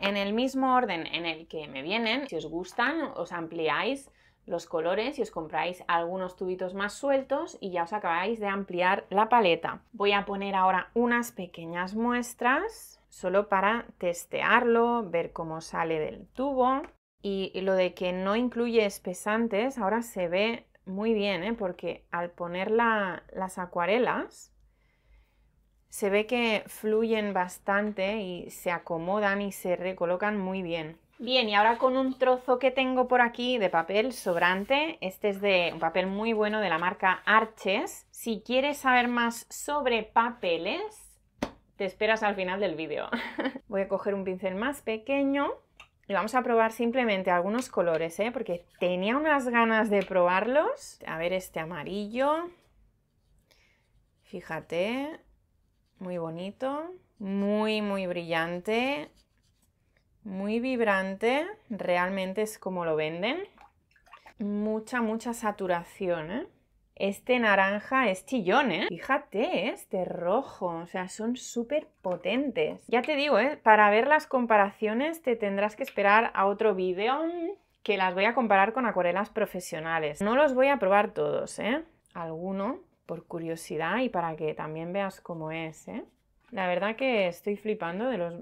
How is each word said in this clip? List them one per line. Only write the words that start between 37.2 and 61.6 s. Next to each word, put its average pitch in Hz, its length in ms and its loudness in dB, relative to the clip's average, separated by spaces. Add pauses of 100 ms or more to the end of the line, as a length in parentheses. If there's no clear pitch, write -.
Arches. 220 880 0
Si 220 340 -6
quieres 269 300 0
saber 247 320 2
más 240 420 -2
sobre 254 540 -2
papeles, 226 1160 -2 (540)
te 202 120 -4
esperas 220 360 2
al 202 140 2
final 185 240 -2
del 180 160 0
vídeo. 151 320 -4 (300)
<laughs> 262 280 -6
Voy 196 140 -2
a 196 80 -2
coger 196 260 -2
un 196 80 -4
pincel 185 320 -4
más 247 280 -4
pequeño 277 720 0 (540)
y 202 40 -4
vamos 196 240 0
a 247 60 2
probar 226 300 4
simplemente 233 580 0
algunos 196 380 2
colores, 165 520 0
¿eh? 226 100 0
Porque 208 340 -6 (140)
tenía 185 380 0
unas 285 320 2
ganas 226 420 4
de 196 140 4
probarlos. 214 1000 2
A 160 140 -6
ver 175 140 -2
este 185 260 -4
amarillo. 208 920 -2 (1700)
Fíjate, 202 960 -4 (800)
muy 180 200 -8
bonito, 202 760 -6 (260)
muy, 208 640 0
muy 196 240 -2
brillante, 175 1040 -2 (1120)
muy 208 380 -4
vibrante. 226 840 0 (240)